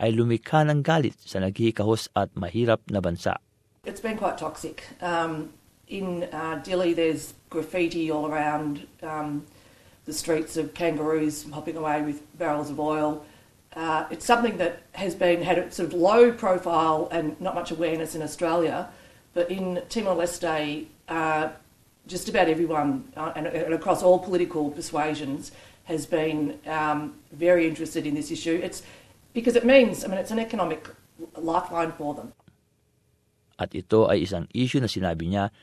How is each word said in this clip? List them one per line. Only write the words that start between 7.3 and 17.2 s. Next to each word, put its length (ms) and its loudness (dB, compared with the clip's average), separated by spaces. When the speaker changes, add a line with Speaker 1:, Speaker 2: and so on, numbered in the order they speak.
Speaker 2:
graffiti 640 -2
all 160 -2
around, 720 -2
um, 480 -6
the 80 -12
streets 480 -2
of 160 -4
kangaroos 720 0
hopping 320 -8
away 240 0
with 160 -4
barrels 320 -2
of 80 -8
oil. 480 0
Uh, 400 -2
it's 160 -10
something 320 2
that 240 -2
has 160 -4
been, 320 2
had 80 4
a 160 -2
sort 160 -4
of 80 -6
low 400 8
profile 800 2
and 240 -2